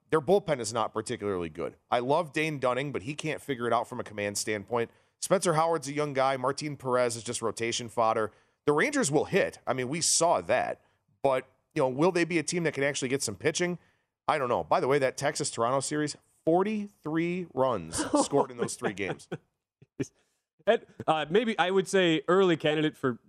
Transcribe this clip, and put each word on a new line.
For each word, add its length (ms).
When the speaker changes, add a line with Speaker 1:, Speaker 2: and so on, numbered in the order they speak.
Speaker 1:
their 100
bullpen 400
is 120
not 220
particularly 540
good. 260
I 80
love 340
Dane 280
Dunning, 320
but 100
he 120
can't 280
figure 240
it 60
out 160
from 100
a 60
command 340
standpoint. 540
Spencer 340
Howard's 340
a 40
young 200
guy. 240
Martin 400
Perez 400
is 80
just 180
rotation 460
fodder. 420
The 80
Rangers 380
will 140
hit. 420
I 60
mean, 160
we 120
saw 420
that. 400
But, 280
you 80
know, 60
will 240
they 100
be 160
a 60
team 180
that 100
can 120
actually 240
get 120
some 140
pitching? 440
I 100
don't 100
know. 140
By 160
the 80
way, 140
that 160
Texas-Toronto 640
series, 360
forty-three 1080
runs 440
Speaker 2:
<laughs> 260
Speaker 1:
scored 300
in 60
those 180
three 160
games. 340
Speaker 2:
And, 140
uh, 200
maybe 300
I 140
would 160
say 400
early 280
candidate 400
for 220